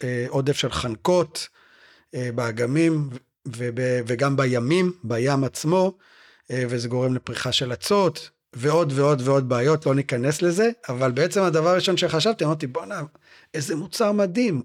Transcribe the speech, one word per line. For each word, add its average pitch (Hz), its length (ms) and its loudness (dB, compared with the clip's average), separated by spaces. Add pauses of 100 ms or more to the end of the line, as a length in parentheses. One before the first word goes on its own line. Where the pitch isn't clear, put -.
אה, 123 240 -2
עודף 135 280 0
של 131 140 -2
חנקות, - 800 0 (640)
אה, 123 200 -4
באגמים, 131 760 0 (360)
וב-, 123 600 -2
וגם 135 300 0
בימים, 135 560 2 (120)
בים 131 400 0
עצמו, 185 480 2 (580)
אה, 127 180 -2
וזה 120 200 -4
גורם 127 260 0
לפריחה 123 380 -4
של 123 200 -2
אצות, 185 580 0 (220)
ועוד 147 440 2
ועוד 139 280 4
ועוד 135 240 2
בעיות, 131 380 2
לא 135 80 2
ניכנס 139 480 -2
לזה, 180 280 2 (180)
אבל 127 240 0
בעצם 180 300 0
הדבר 165 260 2
הראשון 180 280 2
שחשבתי, 170 480 0
אמרתי, 151 220 -2
"בואנה, 170 360 -8 (520)
איזה 151 220 -4
מוצר 202 360 0
מדהים", 196 520 0